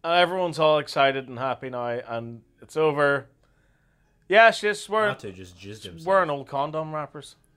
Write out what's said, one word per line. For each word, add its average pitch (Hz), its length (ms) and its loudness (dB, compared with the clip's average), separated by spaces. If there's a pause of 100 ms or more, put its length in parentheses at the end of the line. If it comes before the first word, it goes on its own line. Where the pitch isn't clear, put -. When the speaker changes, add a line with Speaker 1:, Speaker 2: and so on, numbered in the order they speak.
Speaker 1:
And 165 100 0
everyone's 175 460 2
all 156 200 6
excited 139 480 0
and 127 120 -12
happy 131 320 -6
now, 123 180 -6
and 117 540 -8 (180)
it's - 160 -10
over. 143 500 2 (1000)
Yeah, 220 220 8
she's 208 360 -6
wearing, 208 280 0
Speaker 2:
Artu 101 180 -14
just 90 240 -18
jizzed 90 40 -20
Speaker 1:
she's 101 220 -14
Speaker 2:
himself. 165 240 -16
Speaker 1:
wearing 185 220 2
old 143 180 -6
condom 156 480 -6
wrappers. 147 400 -12 (220)